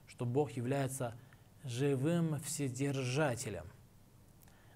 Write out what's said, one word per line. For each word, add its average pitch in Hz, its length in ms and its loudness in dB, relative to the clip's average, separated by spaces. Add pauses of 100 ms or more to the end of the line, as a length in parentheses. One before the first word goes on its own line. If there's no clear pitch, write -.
что - 180 -4
Бог 135 260 4
является 131 640 -2 (460)
живым 143 760 2
вседержателем. 127 1300 0 (1080)